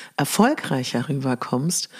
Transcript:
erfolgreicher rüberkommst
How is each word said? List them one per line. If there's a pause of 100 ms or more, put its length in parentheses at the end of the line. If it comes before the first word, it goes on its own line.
(180)
erfolgreicher
rüberkommst (120)